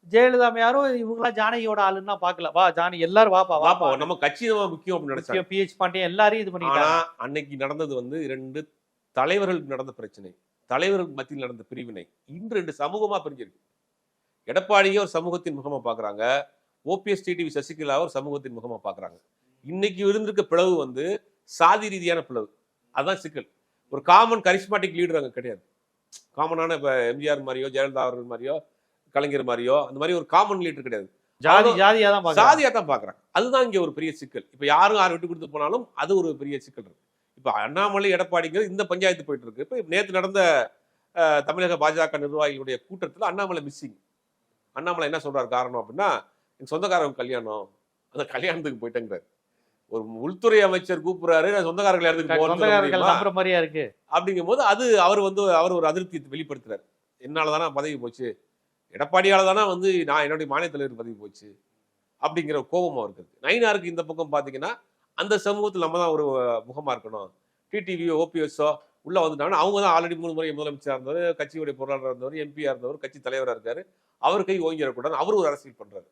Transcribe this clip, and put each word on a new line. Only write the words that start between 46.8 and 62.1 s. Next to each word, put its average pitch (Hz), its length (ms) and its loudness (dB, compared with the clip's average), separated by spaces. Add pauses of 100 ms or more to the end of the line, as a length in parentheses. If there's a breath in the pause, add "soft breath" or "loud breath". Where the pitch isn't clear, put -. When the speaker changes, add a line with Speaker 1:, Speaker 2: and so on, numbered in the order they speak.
Speaker 2:
கல்யாணம், 113 560 -8 (420)
அந்த 139 120 -8
கல்யாணத்துக்கு 139 640 -6
போயிட்டேங்கிறாரு." 113 340 -8 (680)
ஒரு 113 320 -10
உள்துறை 190 400 2
அமைச்சர் 185 440 0
கூப்பிடுறாரு, 170 480 2
"நான் 196 140 0
சொந்தக்கார 185 260 2
கல்யாணத்துக்கு 165 420 2
Speaker 1:
க-, - 20 2
Speaker 2:
போறேன்னு 160 240 2
சொல்ல 214 140 6
Speaker 1:
சொந்தக்காரர்கள் 190 260 4
Speaker 2:
முடியுமா?" 175 200 4
Speaker 1:
நம்புற 202 120 -2
மாதிரியா 185 260 2
இருக்கு. 156 380 -4 (160)
Speaker 2:
அப்படிங்கும்போது 180 480 0
அது 220 400 4
அவர் 190 200 6
வந்து, 196 340 2
அவர் 170 180 4
ஒரு 170 140 0
அதிருப்தி 165 440 -4
வெளிப்படுத்துறாரு. 135 520 -12 (360)
"என்னால 151 320 -2
தானே 156 220 0
பதவி 143 260 -6
போச்சு, 120 420 -10 (520)
எடப்பாடியால 185 520 4
தானே 196 220 4
வந்து 185 380 0
நான் 147 180 2
என்னுடைய 147 300 -4
மாநில 160 180 -2
தலைவர் 139 260 -8
பதவி 113 240 -14
போச்சு" 104 380 -20 (640)